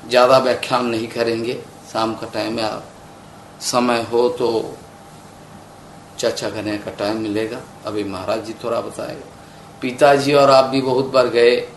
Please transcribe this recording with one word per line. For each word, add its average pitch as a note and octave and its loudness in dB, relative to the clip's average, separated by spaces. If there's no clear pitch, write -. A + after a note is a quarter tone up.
ज़्यादा B2 6
व्याख्यान B2 0
नहीं A#2 -4
करेंगे, A2+ -4
शाम A2 -2
का A2 -12
टाइम A2 -6
है, A2 -4
आप G#2+ -6
समय A#2+ 0
हो A#2+ 4
तो A2+ -2
चर्चा A2+ -2
करने G#2 -6
का G#2 -10
टाइम G#2+ -4
मिलेगा। A2 -4
अभी G#2+ -6
महाराज G2 -6
जी A2 -12
थोड़ा A#2 -4
बताएगा। - -12
पिताजी C#3 4
और C#3 6
आप C3 8
भी B2+ -2
बहुत C3 0
बार B2+ 2
गए A#2+ 2